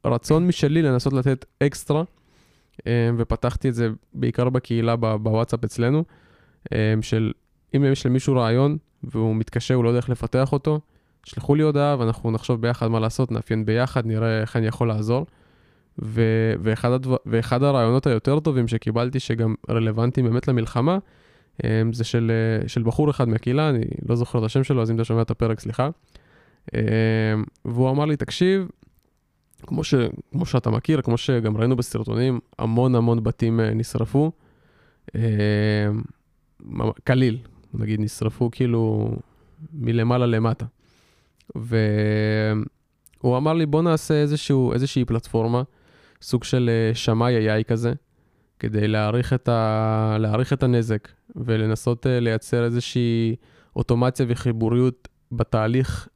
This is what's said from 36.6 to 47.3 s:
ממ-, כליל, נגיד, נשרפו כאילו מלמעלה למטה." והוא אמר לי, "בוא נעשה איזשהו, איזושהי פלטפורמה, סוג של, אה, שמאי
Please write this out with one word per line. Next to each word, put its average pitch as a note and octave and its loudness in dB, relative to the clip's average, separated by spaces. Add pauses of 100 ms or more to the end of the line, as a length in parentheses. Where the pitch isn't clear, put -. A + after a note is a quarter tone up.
ממ-, A2 -4 (160)
כליל, B2+ 2 (360)
נגיד, G#2+ -2
נשרפו A2+ -2
כאילו A2+ 0 (600)
מלמעלה A#2+ 0
למטה." A2+ 0 (2500)
והוא B2 2
אמר D3+ 2
לי, E3 2
"בוא D3+ 2
נעשה E3 0
איזשהו, C#3+ 0
איזושהי B2+ 0
פלטפורמה, A#2 -2 (580)
סוג - -2
של, B2 0 (200)
אה, A2+ -2
שמאי A#2 2